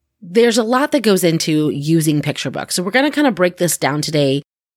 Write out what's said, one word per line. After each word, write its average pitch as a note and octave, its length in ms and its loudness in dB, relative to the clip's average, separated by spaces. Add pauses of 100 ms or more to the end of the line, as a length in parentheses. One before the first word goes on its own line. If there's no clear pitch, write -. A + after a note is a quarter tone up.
(200)
there's A3 380 2
a A#3+ 40 2
lot B3+ 300 0
that C#4+ 100 2
goes F#3+ 220 2
into D#3 460 0
using D3+ 520 0
picture D3 300 -6
books. - 240 -6
So F3+ 80 -2
we're F#3+ 80 -6
gonna C4+ 180 2
kinda C#4+ 220 0
break F3+ 240 0
this E3+ 200 0
down D3 260 -2
today C#3+ 400 0 (340)